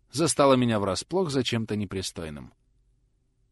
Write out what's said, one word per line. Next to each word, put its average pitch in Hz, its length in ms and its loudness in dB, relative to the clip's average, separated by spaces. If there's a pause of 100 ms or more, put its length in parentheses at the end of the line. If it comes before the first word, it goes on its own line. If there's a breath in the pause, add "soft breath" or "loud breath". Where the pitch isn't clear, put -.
(120)
застало 139 420 4
меня 120 260 2
врасплох 139 500 -2
за 135 120 0
чем-то 113 340 -2
непристойным. 85 760 -8 (1000)